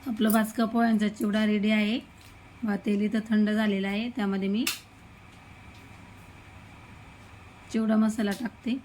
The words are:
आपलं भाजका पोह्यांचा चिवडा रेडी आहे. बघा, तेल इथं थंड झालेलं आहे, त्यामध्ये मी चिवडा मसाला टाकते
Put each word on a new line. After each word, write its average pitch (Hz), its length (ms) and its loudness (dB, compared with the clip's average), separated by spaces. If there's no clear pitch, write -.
आपलं 220 240 0
भाजका 220 340 2
पोह्यांचा 226 420 2
चिवडा 214 380 0
रेडी 214 240 2
आहे. 214 300 2
बघा, 202 120 -2
तेल 202 160 2
इथं 214 180 0
थंड 214 200 4
झालेलं 208 380 0
आहे, 214 220 -4
त्यामध्ये 196 380 -2
मी 220 180 0
चिवडा 220 240 0
मसाला 214 440 2
टाकते 240 460 -6